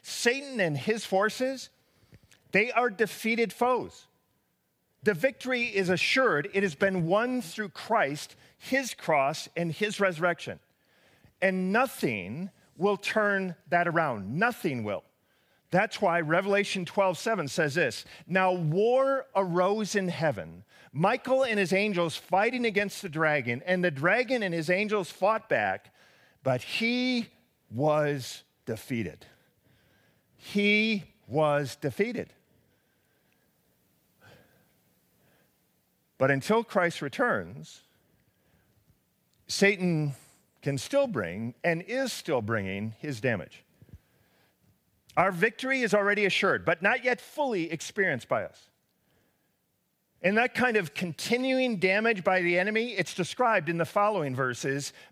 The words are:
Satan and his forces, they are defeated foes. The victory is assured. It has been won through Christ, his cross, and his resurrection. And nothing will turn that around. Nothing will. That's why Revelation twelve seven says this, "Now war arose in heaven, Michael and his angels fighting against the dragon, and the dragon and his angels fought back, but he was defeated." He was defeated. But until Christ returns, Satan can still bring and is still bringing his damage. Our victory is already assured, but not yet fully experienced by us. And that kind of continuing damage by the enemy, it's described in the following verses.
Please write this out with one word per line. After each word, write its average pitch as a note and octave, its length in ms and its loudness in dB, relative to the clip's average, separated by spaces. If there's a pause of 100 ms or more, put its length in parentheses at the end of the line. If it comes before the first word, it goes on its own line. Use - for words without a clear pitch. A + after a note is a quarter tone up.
Satan C4 580 -2
and E3 160 2
his G#3 300 -2
forces, B3 640 -2 (840)
they A3 200 2
are A#3+ 180 2
defeated A3 640 -2
foes. A#3+ 540 -2 (960)
The G#3 100 2
victory B3 520 0
is G3 240 0
assured. F#3 640 2
It G3 100 2
has F#3 100 0
been F#3+ 320 2
won A#3 380 0
through G3 260 -8
Christ, D3+ 640 -2 (220)
his C4 380 -4
cross, D3 600 0
and E3+ 160 -2
his G#3 280 -4
resurrection. E3+ 600 0 (840)
And F#3 280 0
nothing E3 800 -2 (260)
will G3 220 2
turn G3 580 0 (140)
that F3 180 4
around. C#3 520 0
Nothing F#3 440 -2
will. G2+ 200 -4 (640)
That's G3+ 300 0
why F3 220 2
Revelation F#3+ 640 0
twelve F#3+ 320 0
seven G3 300 -2
says D3 260 0
this, C#3 320 -2 (220)
"Now F#3 260 2
war A#3 720 2 (100)
arose F#3+ 600 0
in F#3+ 120 0
heaven, G2+ 560 -4 (280)
Michael B3 520 2
and A#3 140 0
his F#3+ 160 2
angels F#3 420 0
fighting A#3+ 480 0
against G3+ 380 -2
the G3 80 -10
dragon, D3 560 0
and F3+ 180 0
the F3+ 60 2
dragon G#3+ 540 0
and F3+ 100 -2
his E3 160 -2
angels G3+ 400 0
fought G#3+ 400 0
back, G#2 420 0 (520)
but B2+ 180 0
he B3 680 -2 (420)
was D3 720 0 (240)
defeated." A2 580 -6 (1080)
He G#3 720 2 (220)
was D3 480 0
defeated. G3+ 580 -4 (3750)
But C3+ 100 4
until G3+ 340 2
Christ F3 380 -2
returns, C3 800 -4 (1700)
Satan F3+ 640 4 (480)
can C#3 160 -2
still C#4 300 2
bring A2+ 560 -4
and E3+ 180 0
is A#3+ 320 -4
still C3 300 -2
bringing G#2 560 -4
his C#3+ 200 -8
damage. G#2+ 440 -4 (1500)
Our F#3 160 4
victory A#3+ 520 0
is G3+ 100 2
already G3+ 320 4
assured, E3 400 0
but E3 160 0
not A3+ 220 2
yet B3 180 0
fully G#3 500 -2
experienced E3 560 -4
by A2 180 0
us. - 240 -16 (1500)
And G3+ 160 2
that B3 160 2
kind A#3+ 200 4
of F#3+ 200 -2
continuing B3 800 0
damage F#3+ 460 2
by F#3 180 4
the F3 160 2
enemy, A3 360 0
it's F#3 200 -4
described F#3+ 560 0
in E3+ 80 -2
the E3 80 0
following G3+ 480 0
verses. C3+ 580 -4 (200)